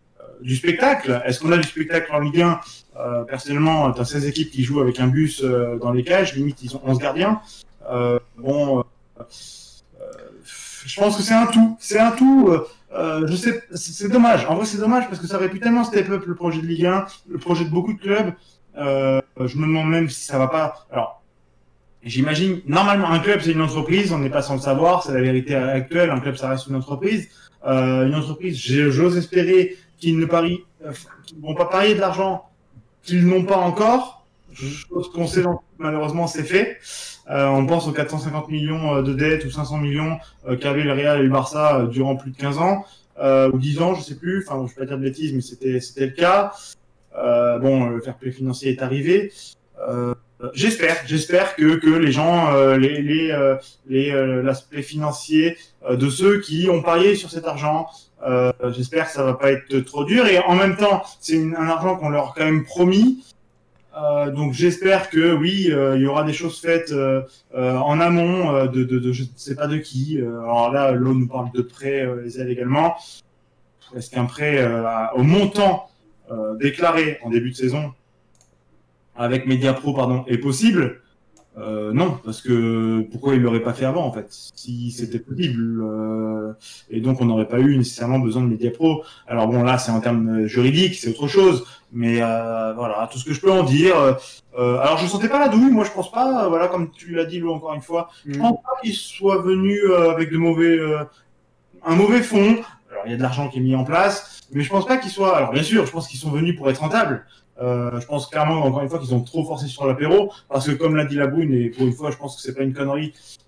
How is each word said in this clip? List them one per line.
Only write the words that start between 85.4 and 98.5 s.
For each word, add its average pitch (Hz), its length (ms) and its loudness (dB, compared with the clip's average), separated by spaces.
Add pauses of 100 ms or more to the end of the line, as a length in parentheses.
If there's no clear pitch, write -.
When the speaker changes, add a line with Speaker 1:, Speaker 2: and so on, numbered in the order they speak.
Speaker 1:
euh, 110 680 -6 (360)
et 113 120 -6
donc 131 180 0
on 123 60 2
n'aurait 110 240 0
pas 120 100 0
eu 135 180 4
nécessairement 123 420 -2
besoin 120 220 0
de 123 60 2
Mediapro. 120 560 0 (240)
Alors 117 220 0
bon, 120 120 2
là 127 160 2
c'est 117 140 -4
en 113 80 0
termes, 113 440 0
euh, 107 40 0
juridiques, 139 480 2
c'est - 140 -6
autre 143 180 -4
chose, 180 400 4 (240)
mais, 117 300 0
euh, 113 520 -2
voilà, 113 380 -4
tout 131 60 -12
ce 123 80 -10
que 151 80 -6
je - 80 -6
peux 190 100 6
en 185 120 4
dire. 156 360 4
Euh, 135 140 4 (440)
euh, 123 220 0
alors 151 180 2
je 175 100 -2
sentais 202 200 -2
pas 277 120 0
la 277 100 4
douille, 240 220 6
moi 214 120 4
je 196 80 -4
pense 180 180 -8
pas, 254 360 0
euh, - 20 0
voilà, 170 220 0
comme 175 200 -4
tu - 260 -20
l'as 165 100 -2
dit, 170 140 -8
Lou, 165 120 -4
encore 156 220 -8
une 147 80 -10
fois, 170 280 -6 (160)
je 143 120 -8
Speaker 2:
Mm. - 20 -4
Speaker 1:
pense 233 240 0